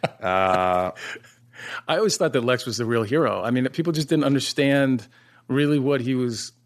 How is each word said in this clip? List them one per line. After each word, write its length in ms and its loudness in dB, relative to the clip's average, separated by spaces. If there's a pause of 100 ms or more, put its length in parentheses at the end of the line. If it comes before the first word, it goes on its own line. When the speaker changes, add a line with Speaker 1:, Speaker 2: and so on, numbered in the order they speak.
(220)
Speaker 1:
Uh, 680 2 (960)
Speaker 2:
I 100 0
always 200 0
thought 160 0
that 100 2
Lex 220 0
was 120 -6
the 80 -2
real 180 0
hero. 400 0
I 80 0
mean, 180 2
people 240 -4
just 160 -2
didn't 140 2
understand 840 2 (400)
really 300 2
what 240 0
he 140 -2
was, 360 -4 (140)